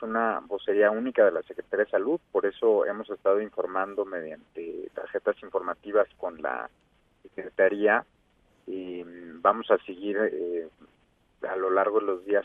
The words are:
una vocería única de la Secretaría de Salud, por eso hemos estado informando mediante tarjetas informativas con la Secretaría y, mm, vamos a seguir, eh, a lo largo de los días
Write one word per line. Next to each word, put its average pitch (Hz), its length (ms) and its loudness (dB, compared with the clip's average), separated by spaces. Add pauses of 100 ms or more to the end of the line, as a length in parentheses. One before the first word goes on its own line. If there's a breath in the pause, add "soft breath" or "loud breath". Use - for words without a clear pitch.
una 113 380 0
vocería 101 500 2
única 117 340 4
de 98 60 8
la 82 120 -2
Secretaría - 420 -2
de - 80 -16
Salud, 117 260 0 (140)
por 98 120 2
eso 104 400 2
hemos 101 260 -6
estado 98 300 0
informando 98 640 -4
mediante 82 880 -12
tarjetas - 500 -4
informativas 98 760 -2
con 82 260 -10
la 62 260 -6 (540)
Secretaría 101 840 0 (600)
y, 92 380 -10
mm, 85 380 -18
vamos 107 280 4
a 101 140 4
seguir, 98 320 -6 (160)
eh, 87 360 -6 (800)
a 90 80 -6
lo 92 140 0
largo 101 300 2
de 101 60 -2
los 92 180 -2
días 101 200 2